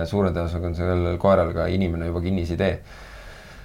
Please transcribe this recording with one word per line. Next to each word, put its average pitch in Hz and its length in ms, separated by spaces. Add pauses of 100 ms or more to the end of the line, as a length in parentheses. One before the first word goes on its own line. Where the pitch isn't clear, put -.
suure 98 280
tõenäosusega 85 320
on 87 80
sellel 87 480
koeral 92 320
ka 82 160
inimene 82 400
juba 85 160
kinnisidee. 87 460 (920)